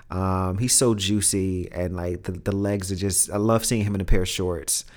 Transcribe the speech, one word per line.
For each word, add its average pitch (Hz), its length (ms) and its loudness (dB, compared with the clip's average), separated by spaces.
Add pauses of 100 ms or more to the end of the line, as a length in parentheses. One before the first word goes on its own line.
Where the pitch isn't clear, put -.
(120)
Um, 92 460 0
he's 123 160 0
so 117 220 4
juicy, 98 760 0
and, 90 240 -4
like, 87 280 -6
the, 92 100 -6
the 98 220 -4
legs 101 360 -2
are 95 60 -4
just, 95 340 0
I 101 60 -2
love 113 260 4
seeing 110 220 0
him 101 100 -2
in 95 60 -2
a - 40 -2
pair 92 180 6
of 90 40 -2
shorts. 90 560 -4 (140)